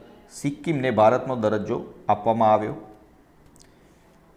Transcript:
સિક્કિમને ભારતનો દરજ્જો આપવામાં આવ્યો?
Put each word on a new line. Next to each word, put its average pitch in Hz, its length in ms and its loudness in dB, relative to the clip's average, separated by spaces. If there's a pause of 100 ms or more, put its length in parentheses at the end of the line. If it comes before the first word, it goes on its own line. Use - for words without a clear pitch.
(320)
સિક્કિમને 143 600 -4
ભારતનો 120 440 2
દરજ્જો 107 500 -2 (240)
આપવામાં 110 440 2
આવ્યો? 107 220 0 (1600)